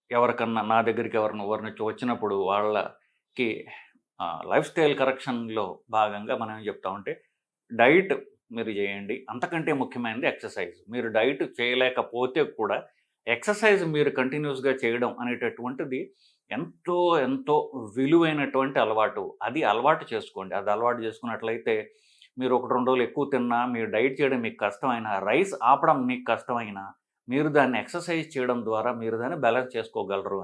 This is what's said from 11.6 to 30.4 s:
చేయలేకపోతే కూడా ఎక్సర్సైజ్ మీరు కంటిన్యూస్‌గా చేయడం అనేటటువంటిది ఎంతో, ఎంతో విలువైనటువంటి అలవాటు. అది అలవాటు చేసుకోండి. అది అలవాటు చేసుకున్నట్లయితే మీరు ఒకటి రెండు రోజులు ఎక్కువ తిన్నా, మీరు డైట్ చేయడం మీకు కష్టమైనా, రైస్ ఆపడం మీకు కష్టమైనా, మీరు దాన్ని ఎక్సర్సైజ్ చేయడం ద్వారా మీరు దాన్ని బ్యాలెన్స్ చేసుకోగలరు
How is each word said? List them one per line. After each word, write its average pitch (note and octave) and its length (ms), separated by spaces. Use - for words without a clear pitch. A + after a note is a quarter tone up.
చేయలేకపోతే B2+ 840
కూడా G#2 180
ఎక్సర్సైజ్ G3+ 580
మీరు D3+ 260
కంటిన్యూస్‌గా C3+ 600
చేయడం A#2+ 360
అనేటటువంటిది B2 800
ఎంతో, E3+ 460
ఎంతో C3+ 360
విలువైనటువంటి C#3+ 840
అలవాటు. G#2+ 420
అది A#2+ 200
అలవాటు C3+ 420
చేసుకోండి. G2 500
అది G2 160
అలవాటు A#2 320
చేసుకున్నట్లయితే A2+ 720
మీరు B2+ 160
ఒకటి A#2+ 200
రెండు B2 160
రోజులు B2+ 160
ఎక్కువ C#3+ 260
తిన్నా, A#2+ 340
మీరు A#2 280
డైట్ C3 240
చేయడం C3+ 280
మీకు - 180
కష్టమైనా, A2+ 540
రైస్ A#2+ 440
ఆపడం C#3+ 440
మీకు B2 260
కష్టమైనా, G#2+ 520
మీరు C#3+ 200
దాన్ని C#3 300
ఎక్సర్సైజ్ D#3+ 560
చేయడం B2+ 300
ద్వారా A2 280
మీరు A2+ 240
దాన్ని B2 280
బ్యాలెన్స్ B2 320
చేసుకోగలరు G2 680